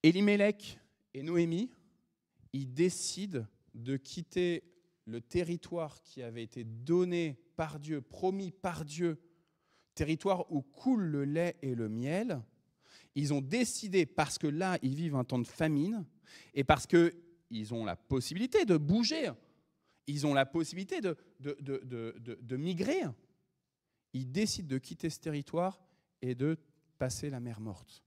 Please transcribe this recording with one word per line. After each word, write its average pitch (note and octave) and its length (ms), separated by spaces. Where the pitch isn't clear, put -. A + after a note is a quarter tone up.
Élimélec G3+ 720
et C3+ 100
Noémie, E3+ 480
ils C3+ 220
décident F3 720
de A#2+ 220
quitter F3 680
le A#2 160
territoire E3+ 800
qui - 200
avait A#2 220
été A2+ 220
donné E3 720
par D3+ 240
Dieu, D3 220
promis F#3+ 500
par E3 320
Dieu, D#3 380
territoire E3 560
où D3 100
coule A#3 420
le C#3+ 200
lait E3 380
et C3 140
le A2+ 120
miel. C#3+ 540
Ils C#3+ 180
ont C#3 80
décidé, F#3+ 640
parce - 320
que D#3+ 100
là, F3 340
ils C3 140
vivent D#3 200
un B2+ 80
temps B2 160
de A#2 80
famine, D#3+ 580
et C#3 100
parce D3+ 220
qu'ils B2 880
ont A2+ 120
la F2 100
possibilité A3 680
de F#3 100
bouger, G#3+ 560
ils D3 200
ont C#3+ 60
la C3+ 120
possibilité E3+ 540
de, F#3 160
de, C#3 220
de, C3+ 240
de, A#2 340
de, A#2 220
de B2+ 160
migrer, F#3+ 460
ils C3 180
décident F#3+ 380
de C3 120
quitter E3 300
ce - 100
territoire E3 600
et B2+ 140
de D3+ 220
passer C3+ 320
la C3 100
mer A#2 220
Morte. - 460